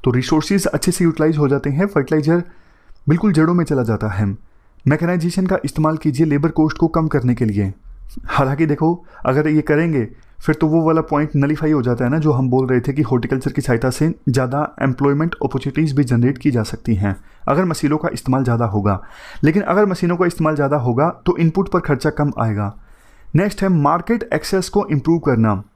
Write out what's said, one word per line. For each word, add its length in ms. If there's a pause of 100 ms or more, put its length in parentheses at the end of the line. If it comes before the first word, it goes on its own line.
तो 60
रिसोर्सेज 560
अच्छे 260
से 120
यूटिलाइज 340
हो 100
जाते 220
हैं, 160
फर्टिलाइजर 560 (680)
बिल्कुल 240
जड़ों 220
में 100
चला 180
जाता 260
है। 280 (520)
मैकेनाइजेशन 580
का 180
इस्तेमाल 320
कीजिए 300
लेबर 220
कॉस्ट 300
को 100
कम 200
करने 260
के 100
लिए। 280 (540)
हालांकि 400
देखो, 400 (200)
अगर 220
ये 140
करेंगे 460 (320)
फिर 140
तो 120
वो 200
वाला 140
पॉइंट 360
नलीफाई 360
हो 100
जाता 220
है 60
ना, 80
जो 140
हम 180
बोल 160
रहे 140
थे 120
कि 100
हॉर्टिकल्चर 500
की 80
सहायता 300
से 240 (140)
ज़्यादा 540
एम्प्लॉयमेंट 520
अपॉर्चुनिटीज 580
भी 120
जनरेट 340
की 120
जा 120
सकती 320
हैं 220 (320)
अगर 160
मशीनों 340
का 140
इस्तेमाल 320
ज़्यादा 200
होगा। 380 (420)
लेकिन 180
अगर 240
मशीनों 300
का 100
इस्तेमाल 280
ज़्यादा 220
होगा 320
तो 280
इनपुट 320
पर 120
खर्चा 300
कम 300
आएगा। 360 (580)
नेक्स्ट 280
है 60
मार्केट 640
एक्सेस 360
को 180
इम्प्रूव 320
करना 460 (120)